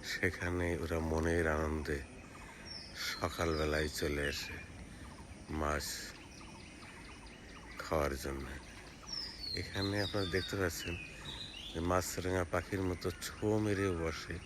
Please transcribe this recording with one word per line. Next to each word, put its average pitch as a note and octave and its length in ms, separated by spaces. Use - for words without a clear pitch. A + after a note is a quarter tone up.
সেখানে F2 560
ওরা E2 160
মনের E2 340
আনন্দে D2+ 440
সকালবেলায় D#2 760
চলে D2 240
আসে - 220
মাছ D2+ 240
খাওয়ার C#2+ 400
জন্য। C#2 220
এখানে G2 340
আপনারা G2 300
দেখতে F#2 260
পাচ্ছেন E2+ 340
যে E2 80
মাছরাঙা F2+ 540
পাখির F#2 360
মতো F2+ 180
ছো - 220
মেরেও G2 300
বসে E2 320